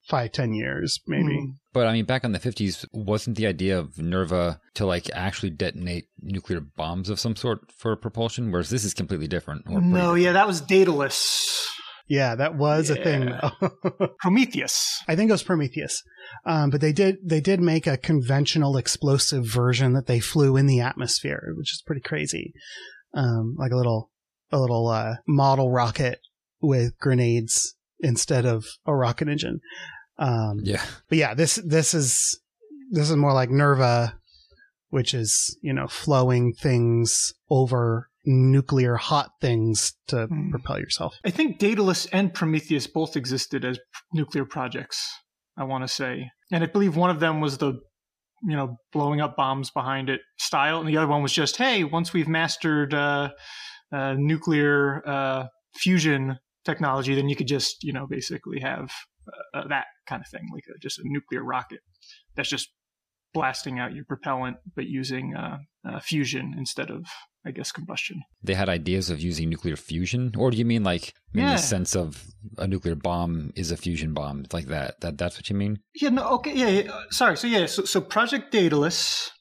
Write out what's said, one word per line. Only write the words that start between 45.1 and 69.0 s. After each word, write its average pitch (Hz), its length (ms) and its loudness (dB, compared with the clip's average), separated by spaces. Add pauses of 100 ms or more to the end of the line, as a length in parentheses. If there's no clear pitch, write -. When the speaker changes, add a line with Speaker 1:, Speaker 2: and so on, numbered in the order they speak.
Speaker 2:
I 139 60 -6
wanna 131 240 -4
say. 131 420 -6 (220)
And 170 100 2
I 165 60 0
believe 196 260 2
one 175 160 4
of 160 80 -2
them 160 220 2
was 139 180 -2
the, 139 220 0 (640)
you 160 120 0
know, 127 200 -4 (160)
blowing 147 280 0
up 147 160 -2
bombs 135 360 -2
behind 135 360 -2
it 131 120 0 (180)
style. 156 400 0
And 160 100 -4
the 151 100 2
other 156 100 2
one 147 140 2
was 135 100 0
just, - 240 0
"Hey, 240 260 2
once 165 300 -2
we've 160 160 0
mastered, 156 640 0
uh, 143 360 0 (600)
uh, 135 260 -4
nuclear, 147 880 2
uh, 135 420 -4 (280)
fusion 143 640 2 (260)
technology, 139 520 0
then 139 120 0
you 143 60 0
could 131 140 -4
just, - 340 -4
you 147 100 -6
know, 131 160 -8
basically - 520 -10
have, 131 320 -8 (340)
uh, - 320 -14
uh, 147 100 -10
that 139 180 -2 (200)
kind - 160 -10
of - 60 -20
thing, - 240 -14
like - 200 -16
a, - 60 -20
just - 220 -10
a - 60 -18
nuclear 143 360 -6
rocket 127 380 -8 (560)
that's 139 120 -6
just - 200 -6 (640)
blasting 131 460 -4
out 123 140 -8
your 143 100 -14
propellant, 127 540 -6 (180)
but 135 100 -8
using, 131 480 -6
uh, - 220 -10 (320)
uh, - 100 -10
fusion 139 580 -4
instead 135 340 -8
of, 170 160 -12 (400)
I - 40 -8
guess, - 220 -10
combustion." - 500 -10 (200)
Speaker 3:
They 95 120 -2
had 95 140 0
ideas 90 420 -2